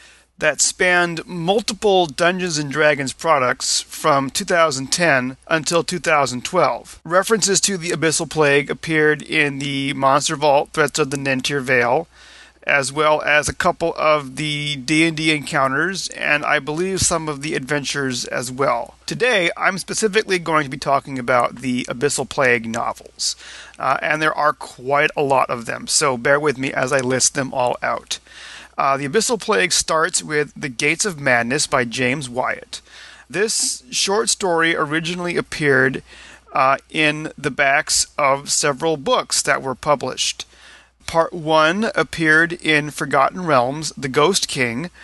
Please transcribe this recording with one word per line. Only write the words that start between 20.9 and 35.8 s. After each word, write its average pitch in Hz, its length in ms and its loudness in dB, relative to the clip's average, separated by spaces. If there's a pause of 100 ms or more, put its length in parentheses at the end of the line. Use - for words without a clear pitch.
about 120 360 0
the 127 320 -4
Abyssal 135 400 -2
Plague 120 400 2
novels, - 680 -6 (420)
uh, 135 240 0
and 156 180 0
there 156 160 2
are 147 180 2
quite 143 640 -2
a 156 60 0
lot 135 280 4
of 117 160 -6
them, 123 200 -10
so 139 300 0
bear 135 240 2
with 143 180 0
me 135 140 -4
as 139 200 0
I 139 60 2
list 127 360 0
them 135 200 -4
all 123 260 0
out. - 380 -6 (600)
Uh, 139 180 2
the 143 100 -6
Abyssal 220 320 0
Plague 185 320 0
starts 165 520 0
with 151 340 -2
The 147 140 -6
Gates 147 340 -2
of 170 160 -6
Madness 127 460 0
by 131 180 0
James 127 460 -4
Wyatt. 117 500 -6 (480)
This - 600 -2
short 202 400 0
story 165 440 2
originally 165 600 -2
appeared, 135 680 2 (520)